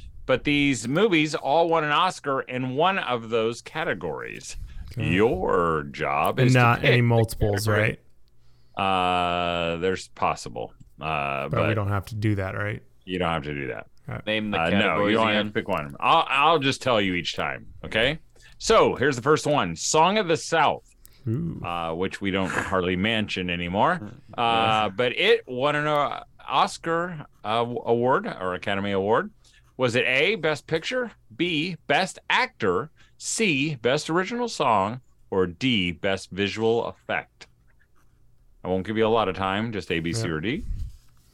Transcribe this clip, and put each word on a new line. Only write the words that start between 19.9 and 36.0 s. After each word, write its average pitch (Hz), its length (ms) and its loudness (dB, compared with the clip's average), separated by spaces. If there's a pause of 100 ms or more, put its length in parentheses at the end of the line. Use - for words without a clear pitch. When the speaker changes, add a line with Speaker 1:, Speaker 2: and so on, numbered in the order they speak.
Speaker 1:
of 190 100 0
the 160 80 2
South, 143 480 0 (420)
Speaker 2:
Ooh. 131 380 -4
Speaker 1:
uh, 85 300 -4
which 92 260 -4
we 98 100 -2
don't 95 200 0
hardly 92 440 0
mention 104 560 -2
anymore. 98 500 0
Speaker 3:
<laughs> - 380 -16
Yeah. 117 60 0
Speaker 1:
Uh, 113 460 2
but 123 280 0
it 226 300 2
won 131 280 0
an, 147 120 0
uh, 143 340 0 (260)
Oscar, 170 760 -2 (180)
uh, 107 140 0
w-, 120 260 -2
award 123 420 4
or 92 280 -4
Academy 101 380 -2
Award. 107 380 2 (460)
Was 123 200 0
it 127 100 2
A, 156 300 2
Best 156 300 -2
Picture, 220 440 -4 (260)
B, 165 400 -2 (100)
Best 170 320 2 (120)
Actor, 147 600 0 (280)
C, 156 560 -2
Best 131 360 0
Original 220 380 -2
Song, 120 520 0 (300)
or 92 160 2
D, 90 460 0
Best 95 380 -4